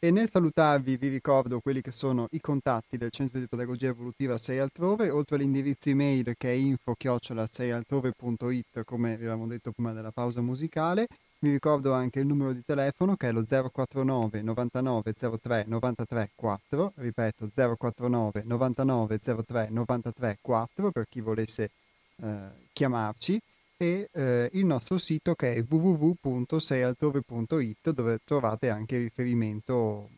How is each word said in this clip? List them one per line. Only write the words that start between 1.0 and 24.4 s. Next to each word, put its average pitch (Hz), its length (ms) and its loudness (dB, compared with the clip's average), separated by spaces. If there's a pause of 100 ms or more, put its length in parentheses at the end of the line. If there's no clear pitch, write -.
ricordo 131 540 2
quelli 135 180 0
che 131 120 -8
sono 123 400 0
i 160 100 -4
contatti 131 560 -2
del 117 120 -4
Centro 131 300 -4
di 123 80 -6
Pedagogia 123 400 -4
Evolutiva 123 500 -4
Sei 131 220 -4
Altrove, 180 500 0
oltre 147 280 0
all'indirizzo 139 500 0
email 135 500 2
che 127 140 -2
è 123 40 2
info 135 400 0
chiocciola 120 540 -2
sei 123 220 -4
altrove 123 400 -2
punto 120 380 -4
it, 123 340 -4
come 117 300 -2
avevamo 113 340 -4
detto 117 240 -8
prima 113 220 -4
della 110 180 -10
pausa 120 300 -2
musicale. 160 680 0 (320)
Vi 147 120 4
ricordo 139 420 2
anche 127 260 0
il 139 60 2
numero 143 260 2
di 123 140 -6
telefono, 147 500 0
che 131 140 0
è - 20 0
lo 113 140 2
zero 131 240 2
quattro 135 340 -2
nove 113 380 0
novantanove 117 760 -2
zero 113 220 -4
tre 117 280 0
novantatré 117 680 -2
quattro, 139 600 -2
ripeto, 113 580 -4
zero 123 240 2
quattro 123 320 -2
nove 107 360 0
novantanove 120 760 0
zero 113 240 -2
tre 113 240 -2
novantatré 117 720 -2
quattro, 123 500 -2
per 117 180 -2
chi 123 120 -10
volesse, 110 480 -2 (520)
eh, 110 60 -6 (460)
chiamarci, 127 680 0 (340)
e, 175 380 -2
eh, 123 400 2